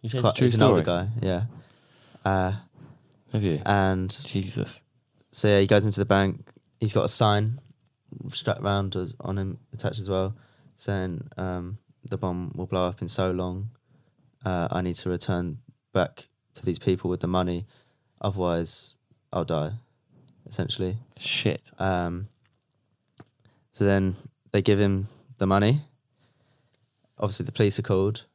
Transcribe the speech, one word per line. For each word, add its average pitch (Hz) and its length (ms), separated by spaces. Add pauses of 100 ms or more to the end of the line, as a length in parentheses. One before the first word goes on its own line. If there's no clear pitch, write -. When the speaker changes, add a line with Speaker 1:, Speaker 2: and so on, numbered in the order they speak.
Speaker 1:
You 117 60
say 123 100
it's 123 40
Speaker 2:
Quite, 117 120
Speaker 1:
a - 40
true 131 80
Speaker 2:
he's 117 80
an 110 80
older 104 200
Speaker 1:
story? 87 240
Speaker 2:
guy, - 20 (120)
yeah. 92 240 (800)
Uh, 95 280 (800)
Speaker 1:
Have 110 100
you? 80 240
Speaker 2:
and 95 580
Speaker 1:
Jesus. 98 580 (480)
Speaker 2:
so - 180
yeah, 101 120
he 98 60
goes 104 180
into 104 160
the 101 60
bank. 98 340 (380)
He's 107 160
got 104 100
a 92 40
sign 110 520 (720)
strapped - 320
round 98 340
as, 92 240
on 98 160
him, 98 220 (160)
attached 107 240
as 95 100
well, 95 260 (420)
saying, 92 600
um, 90 420 (300)
"The 95 80
bomb 90 380
will 90 120
blow 92 200
up 90 160
in 85 60
so 92 220
long. 90 400 (760)
Uh, 90 260
I 90 100
need 90 160
to - 140
return 87 480 (340)
back - 340 (280)
to - 100
these 85 140
people 90 320
with 90 100
the - 80
money, 90 380 (540)
otherwise 87 760 (360)
I'll 87 120
die," 78 280 (760)
essentially. 92 480 (220)
Speaker 1:
Shit. - 600
Speaker 2:
Um, 90 500 (1500)
so 101 100
then 95 320 (360)
they 101 100
give 101 180
him 98 280 (300)
the 98 80
money. 104 360 (1400)
Obviously, 104 260
the 113 80
police 101 260
are 110 40
called. 101 520